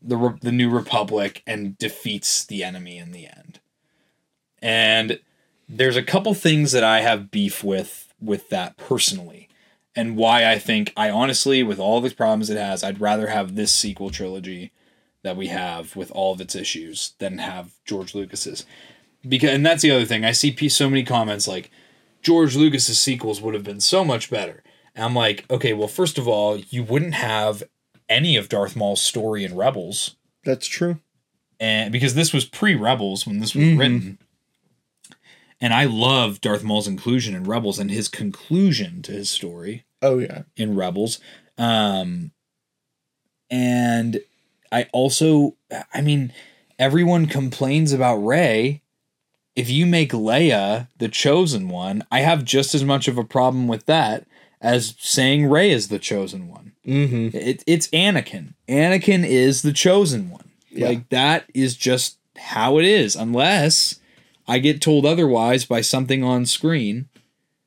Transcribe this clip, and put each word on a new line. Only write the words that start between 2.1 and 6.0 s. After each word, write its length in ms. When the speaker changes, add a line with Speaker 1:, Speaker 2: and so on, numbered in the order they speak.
Speaker 1:
the 200
enemy 340
in 140
the 140
end. 340
And 580
there's 280
a 60